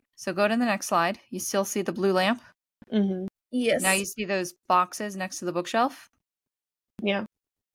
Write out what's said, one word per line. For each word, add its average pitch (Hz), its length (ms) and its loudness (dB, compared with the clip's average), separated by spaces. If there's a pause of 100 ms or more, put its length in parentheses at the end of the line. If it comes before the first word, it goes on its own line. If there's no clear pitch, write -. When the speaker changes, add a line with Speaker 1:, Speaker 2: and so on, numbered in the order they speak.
(160)
Speaker 1:
So - 160 -6
go 202 160 2
to 226 80 0
the 247 80 2
next 202 220 -2
slide. 180 320 2 (100)
You 185 120 -8
still 196 240 0
see 202 180 -4
the 185 100 -2
blue 185 200 2
lamp? 190 300 2 (500)
Speaker 2:
Mm-hmm. 190 340 0 (240)
Speaker 3:
Yes. 233 320 2
Speaker 1:
Now 190 100 4
you 196 140 0
see 208 180 -6
those 185 300 -2 (120)
boxes 185 480 2
next 190 260 -8
to 185 40 -10
the 175 80 -2
bookshelf? 226 560 -2 (920)
Speaker 2:
Yeah. 202 240 -2 (480)